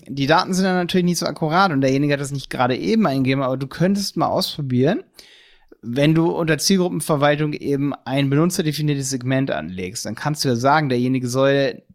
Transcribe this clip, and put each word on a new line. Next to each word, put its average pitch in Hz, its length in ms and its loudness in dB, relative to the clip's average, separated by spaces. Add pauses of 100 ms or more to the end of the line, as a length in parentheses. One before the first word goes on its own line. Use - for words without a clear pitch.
die 139 200 -2
Daten 175 260 2
sind 185 100 2
dann 185 140 2
natürlich 175 280 0
nicht 175 140 0
so 175 60 -4
akkurat 165 480 2
und 135 80 2
derjenige 139 320 2
hat 139 80 -2
das 139 100 -6
nicht 139 180 -8
gerade 127 280 0
eben 214 280 2
eingegeben, 135 380 0
aber 131 140 -2
du 135 100 -6
könntest 190 480 -2
mal 147 120 0
ausprobieren, 143 760 0 (800)
wenn 135 320 0
du 165 160 2
unter 160 280 -2
Zielgruppenverwaltung 156 960 0
eben 139 400 -2 (120)
ein 139 240 0
benutzerdefiniertes 147 800 0
Segment 135 420 -2
anlegst, 92 540 -8
dann 104 100 -8
kannst 147 280 -4
du 143 60 2
ja 123 60 2
sagen, 139 340 2
derjenige 127 380 0
soll 135 560 0 (120)